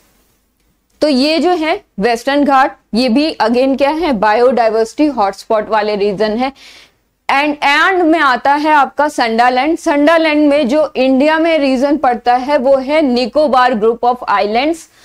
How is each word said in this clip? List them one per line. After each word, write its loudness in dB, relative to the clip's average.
तो 2
ये 0
जो 0
है -4
वेस्टर्न -2
घाट, 2
ये 0
भी 0
again 0
क्या 0
है? -2
बायोडायवर्सिटी 0
हॉटस्पॉट -2
वाले -2
रीजन -2
है। -4
And, -2
and 0
में 2
आता 0
है -2
आपका 0
संडालैंड। 0
संडालैंड 2
में 0
जो 0
इंडिया 2
में 2
रीजन 0
पड़ता 0
है 0
वो 2
है 0
निकोबार 0
group 0
of 0
islands। -2